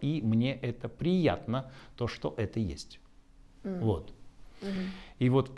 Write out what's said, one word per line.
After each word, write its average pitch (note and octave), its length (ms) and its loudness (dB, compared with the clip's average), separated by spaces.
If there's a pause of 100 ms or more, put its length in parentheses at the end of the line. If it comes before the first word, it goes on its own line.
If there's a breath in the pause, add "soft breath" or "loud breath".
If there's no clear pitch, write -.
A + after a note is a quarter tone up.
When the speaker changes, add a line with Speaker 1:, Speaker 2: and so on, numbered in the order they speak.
Speaker 1:
и D3 200 0
мне A2+ 340 4
это - 340 -4
приятно, C3+ 840 2 (260 loud breath)
то, A#2+ 100 0
что - 300 -4
это G#2+ 220 -2
есть. E2+ 400 -4 (640)
Speaker 2:
Мгм. F#3 160 -4
Speaker 1:
Вот. G#2+ 340 0 (480 loud breath)
Speaker 2:
Мгм. F#3+ 300 -4 (280 loud breath)
Speaker 1:
И B2+ 100 4
вот C3 280 4